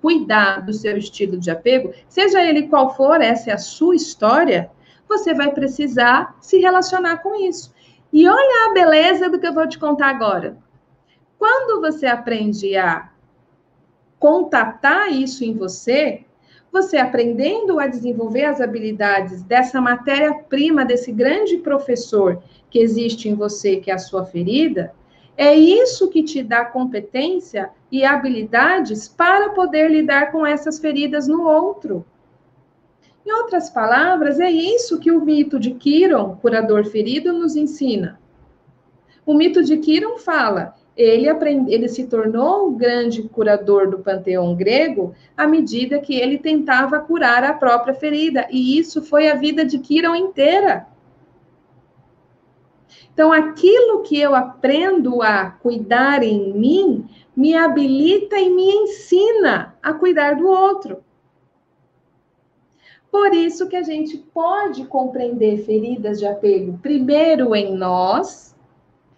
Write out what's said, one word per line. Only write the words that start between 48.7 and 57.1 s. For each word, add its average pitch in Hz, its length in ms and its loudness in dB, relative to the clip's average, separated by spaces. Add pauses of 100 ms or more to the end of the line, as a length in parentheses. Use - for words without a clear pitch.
isso 320 260 -2
foi 302 260 2
a 294 80 2
vida 302 280 0
de 262 140 -2
Quiron 330 380 0
inteira. 349 720 0 (2250)
Então, 320 200 4
aquilo 392 680 4
que 294 160 -4
eu 285 160 2
aprendo 262 880 0
a 202 280 0
cuidar 240 720 0
em 202 300 -2
mim, 262 560 0 (280)